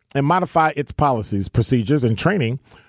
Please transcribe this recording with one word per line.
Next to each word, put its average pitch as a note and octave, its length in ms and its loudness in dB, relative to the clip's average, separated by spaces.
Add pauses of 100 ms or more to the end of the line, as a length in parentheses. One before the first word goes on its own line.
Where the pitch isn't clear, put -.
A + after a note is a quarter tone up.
(160)
and C#3 100 0
modify E3+ 480 2
its C#3+ 160 -6
policies, G#2+ 580 0
procedures, A#2+ 540 0
and A2 160 0
training C3+ 400 -2 (300)